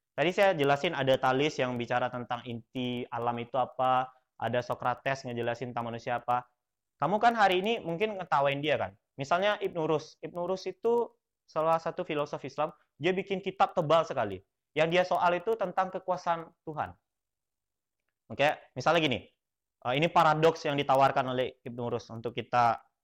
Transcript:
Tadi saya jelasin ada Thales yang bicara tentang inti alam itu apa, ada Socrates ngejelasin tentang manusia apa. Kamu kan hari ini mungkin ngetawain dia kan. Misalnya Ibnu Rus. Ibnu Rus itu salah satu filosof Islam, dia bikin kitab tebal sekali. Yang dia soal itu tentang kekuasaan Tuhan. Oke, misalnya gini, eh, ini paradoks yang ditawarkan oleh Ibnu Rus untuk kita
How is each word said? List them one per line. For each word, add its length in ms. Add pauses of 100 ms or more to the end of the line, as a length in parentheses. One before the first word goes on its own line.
(140)
Tadi 180
saya 220
jelasin 400
ada 240
Thales 400
yang 240
bicara 320
tentang 320
inti 640
alam 320
itu 160
apa, 480 (320)
ada 240
Socrates 640
ngejelasin 480
tentang 160
manusia 320
apa. 240 (560)
Kamu 180
kan 160
hari 240
ini 240
mungkin 380
ngetawain 420
dia 160
kan. 160 (240)
Misalnya 400
Ibnu 240
Rus. 400
Ibnu 240
Rus 220
itu 420 (320)
salah 380
satu 260
filosof 380
Islam, 260 (240)
dia 160
bikin 320
kitab 320
tebal 320
sekali. 320 (320)
Yang 220
dia 100
soal 320
itu 240
tentang 320
kekuasaan 560 (160)
Tuhan. 320 (1400)
Oke, 160 (260)
misalnya 320
gini, 140 (680)
eh, 80
ini 160
paradoks 560
yang 140
ditawarkan 560
oleh 260
Ibnu 320
Rus 160
untuk 220
kita 480 (240)